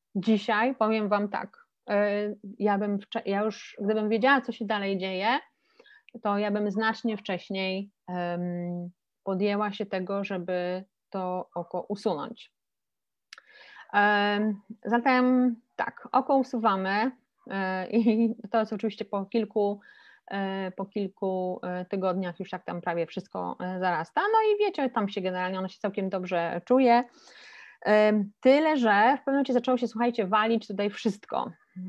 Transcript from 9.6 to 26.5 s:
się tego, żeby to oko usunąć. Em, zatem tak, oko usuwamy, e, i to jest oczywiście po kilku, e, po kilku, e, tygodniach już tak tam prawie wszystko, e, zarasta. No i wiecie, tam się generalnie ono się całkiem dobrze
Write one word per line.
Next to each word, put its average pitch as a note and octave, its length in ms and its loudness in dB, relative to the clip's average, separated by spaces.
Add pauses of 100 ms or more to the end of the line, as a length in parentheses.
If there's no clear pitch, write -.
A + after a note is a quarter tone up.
się G3+ 140 -6
tego, G3 380 -4
żeby F3+ 600 -4 (260)
to F#3 460 -6
oko F3 260 -6
usunąć. - 800 -6 (1300)
Em, G#3 680 2 (240)
zatem B3+ 680 4 (200)
tak, - 360 -8
oko C4+ 260 2
usuwamy, G#3+ 760 0 (380)
e, F#3+ 400 -4
i A3+ 460 2 (160)
to A3+ 80 2
jest G#3+ 140 -2
oczywiście G#3+ 320 -4
po G3 200 -4
kilku, G#3 540 0 (520)
e, F#3+ 400 -4
po G3 140 -8
kilku, F#3+ 800 -4
e, F3+ 220 -6
tygodniach F#3 540 -2
już F3+ 100 -10
tak F#3 160 -10
tam F3 160 -8
prawie E3+ 240 -2
wszystko, F#3 540 -8
e, F#3 200 -6
zarasta. F3 420 -2
No G#4+ 320 4
i G#4 60 0
wiecie, F#4+ 300 0
tam G#3 200 -2
się G3+ 120 -6
generalnie F#3 380 -2
ono F#3+ 80 -4
się - 120 -14
całkiem G3 300 -2
dobrze F3+ 560 -2